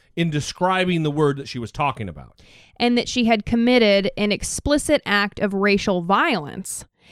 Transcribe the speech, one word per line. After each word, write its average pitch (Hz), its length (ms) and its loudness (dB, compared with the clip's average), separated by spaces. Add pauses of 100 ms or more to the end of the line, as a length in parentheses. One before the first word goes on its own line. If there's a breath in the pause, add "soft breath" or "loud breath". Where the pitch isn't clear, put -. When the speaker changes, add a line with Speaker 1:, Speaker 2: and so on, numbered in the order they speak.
(160)
Speaker 1:
in 170 160 0
describing 180 720 0
the 151 80 0
word 143 260 2
that 131 100 -12
she 131 120 -10
was 113 120 -8
talking 127 380 -4
about. 71 320 -18 (360 soft breath)
Speaker 2:
And 240 200 2
that - 100 -2
she 247 180 0
had 226 200 2
committed 233 720 4
an 208 140 0
explicit - 760 0
act 202 340 0
of 196 140 -2
racial 196 480 2
violence. 196 840 -2 (260 loud breath)